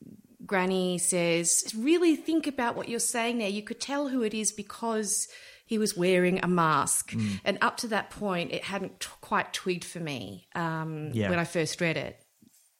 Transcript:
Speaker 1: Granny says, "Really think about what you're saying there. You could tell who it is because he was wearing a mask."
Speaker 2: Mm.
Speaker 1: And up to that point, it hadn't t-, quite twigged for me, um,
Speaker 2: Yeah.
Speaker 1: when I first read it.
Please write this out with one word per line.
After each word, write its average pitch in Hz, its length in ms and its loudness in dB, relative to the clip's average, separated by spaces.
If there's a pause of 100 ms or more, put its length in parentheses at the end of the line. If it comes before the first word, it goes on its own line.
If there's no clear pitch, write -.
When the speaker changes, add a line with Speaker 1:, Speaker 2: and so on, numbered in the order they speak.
(460)
Speaker 1:
Granny 185 520 2
says, 170 800 2
"Really 320 380 4
think 320 320 0
about 247 280 -2
what - 140 -6
you're 233 100 -2
saying 240 380 0
there. 220 120 0
You 202 120 -2
could 214 180 -8
tell 285 280 -2
who 254 160 0
it 214 100 0
is 214 180 0
because 214 760 -2 (400)
he 226 100 0
was 214 180 2
wearing 180 480 4
a - 40 0
mask." 165 640 4
Speaker 2:
Mm. 104 340 0
Speaker 1:
And 196 160 0
up 233 160 2
to 247 120 -6
that 208 200 -2
point, 180 420 -4
it - 120 -6
hadn't 190 380 -8
t-, - 60 -8 (140)
quite - 320 -2
twigged 180 320 -4
for - 140 -10
me, 147 560 -8
um, 160 580 -4
Speaker 2:
Yeah. 120 160 2
Speaker 1:
when 180 80 2
I 170 60 2
first 160 360 -2
read 165 160 0
it. 135 220 -8 (640)